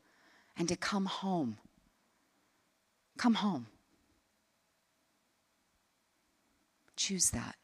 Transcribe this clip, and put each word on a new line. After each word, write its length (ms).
and 140
to 80
come 300
home. 520
Come 140
home. 320
Choose 360
that. 320